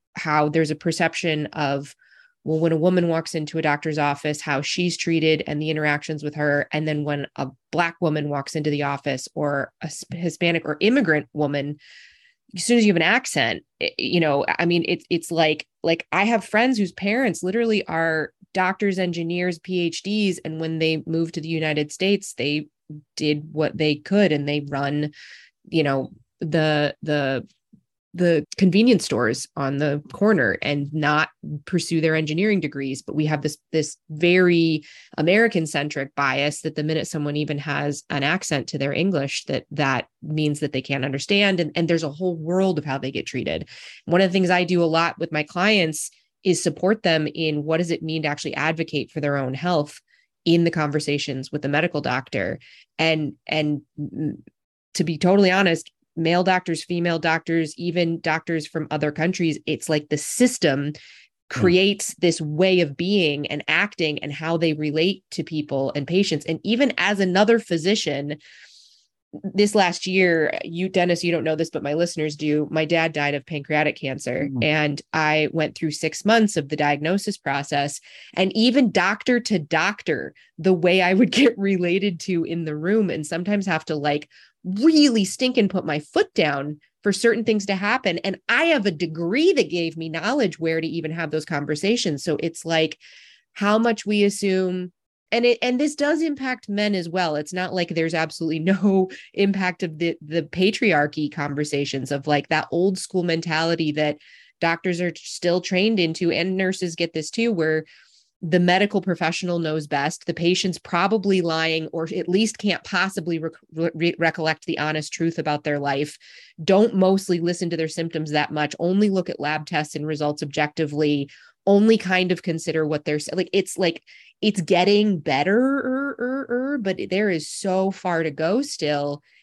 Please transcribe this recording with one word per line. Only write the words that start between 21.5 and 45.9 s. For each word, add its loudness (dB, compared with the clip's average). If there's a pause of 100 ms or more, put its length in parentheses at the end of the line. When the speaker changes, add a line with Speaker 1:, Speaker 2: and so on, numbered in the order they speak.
Speaker 1:
States, 0
they -4 (480)
did 0
what -2
they 2
could, 2
and 0
they -2
run, -2 (560)
you 2
know, -2 (300)
the, 2 (120)
the, -2 (680)
the 4 (120)
convenience 6
stores 0 (100)
on -2
the 0 (100)
corner 2
and -2
not 2 (380)
pursue -2
their 2
engineering 0
degrees. -6
But -10
we 0
have 0
this, -4 (120)
this -2 (120)
very 4 (340)
American-centric 0
bias 0
that -6
the -4
minute -2
someone -4
even -2
has -4
an -2
accent -2
to -4
their -2
English, -2
that, -4
that 0 (120)
means -2
that -4
they -4
can't -4
understand. 0
And, -2
and 0
there's 2
a -4
whole -4
world 0
of -4
how -4
they -6
get -6
treated. -4 (380)
One 4
of 4
the -6
things 4
I 4
do 2
a 4
lot 0
with -6
my -2
clients 0 (320)